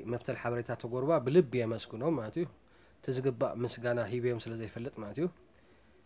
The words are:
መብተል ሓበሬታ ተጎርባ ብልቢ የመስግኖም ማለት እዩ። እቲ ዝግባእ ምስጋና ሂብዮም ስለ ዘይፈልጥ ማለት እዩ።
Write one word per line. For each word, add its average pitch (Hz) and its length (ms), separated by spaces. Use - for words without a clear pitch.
መብተል 120 320
ሓበሬታ 120 400
ተጎርባ 127 420
ብልቢ 139 380
የመስግኖም 117 580
ማለት 110 200
እዩ። 170 100
እቲ - 180
ዝግባእ 131 460
ምስጋና 120 500
ሂብዮም 120 320
ስለ 113 160
ዘይፈልጥ 113 400
ማለት 104 220
እዩ። 160 100